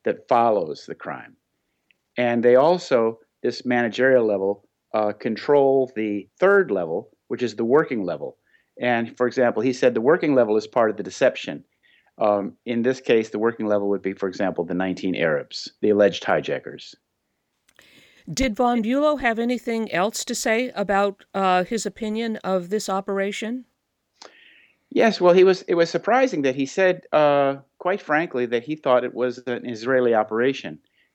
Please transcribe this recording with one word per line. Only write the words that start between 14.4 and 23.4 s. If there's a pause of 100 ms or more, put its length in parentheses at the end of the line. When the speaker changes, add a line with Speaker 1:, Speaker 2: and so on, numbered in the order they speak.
Speaker 1:
the
nineteen
Arabs, (100)
the
alleged
hijackers. (1400)
Speaker 2:
Did
von
Bülow
have
anything
else
to
say
about, (100)
uh,
his
opinion
of
this
operation? (1200)